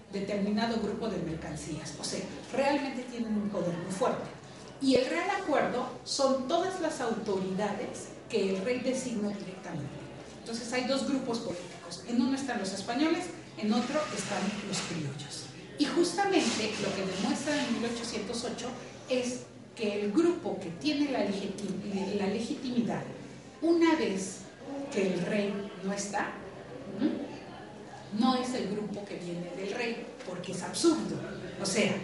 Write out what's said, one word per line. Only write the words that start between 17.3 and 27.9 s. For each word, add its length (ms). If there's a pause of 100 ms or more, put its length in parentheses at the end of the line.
en 100
mil 160
ochocientos 540
ocho 240 (400)
es 320 (340)
que 280
el 100
grupo 460
que 120
tiene 400
la 100
legitim-, 1000
la 100
legitimidad, 720 (580)
una 360
vez 420 (540)
que 220
el 120
rey 440 (140)
no 80
está, 380 (680)
¿m? 120 (1080)